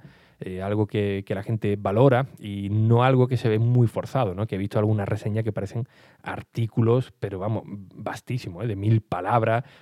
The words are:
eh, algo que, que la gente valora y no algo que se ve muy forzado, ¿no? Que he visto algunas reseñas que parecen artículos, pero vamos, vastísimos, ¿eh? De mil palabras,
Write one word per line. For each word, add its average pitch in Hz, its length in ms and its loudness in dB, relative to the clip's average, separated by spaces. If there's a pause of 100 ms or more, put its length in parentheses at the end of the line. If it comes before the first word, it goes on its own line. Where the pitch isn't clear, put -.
(420)
eh, 92 200 -10
algo 104 260 0
que, 101 380 -2
que 104 100 -4
la 98 80 -6
gente 107 320 -2
valora 120 520 4 (120)
y 101 300 -8
no 113 340 4
algo 127 240 4
que 127 100 -2
se 117 100 -2
ve 107 120 2
muy 120 280 4
forzado, 117 480 -2
¿no? 107 120 -2
Que - 80 -6
he - 20 -4
visto 101 220 -2
algunas 107 280 0
reseñas 110 360 -4
que 110 100 -4
parecen 113 340 -6 (360)
artículos, 113 960 0
pero 98 200 -6
vamos, 104 260 -4
vastísimos, 98 1000 -10
¿eh? 123 40 -4
De 104 80 -4
mil 107 260 4
palabras, 113 640 0 (180)